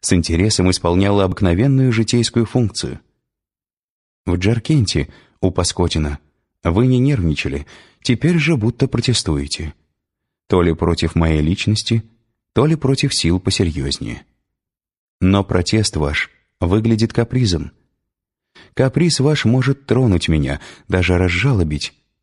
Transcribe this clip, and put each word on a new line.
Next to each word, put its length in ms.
с 120
интересом 580
исполняла 540
обыкновенную 680
житейскую 540
функцию. 540
В 100
Джаркенте, 720
у 100
Паскотина, 680
вы 240
не 120
нервничали, 680
теперь 360
же 180
будто 320
протестуете. 840
То 140
ли 120
против 400
моей 260
личности, 640
то 140
ли 100
против 380
сил 260
посерьёзнее. 840
Но 240
протест 520
ваш 340
выглядит 520
капризом. 600
Каприз 460
ваш 240
может 420
тронуть 420
меня, 320
даже 300
разжалобить. 760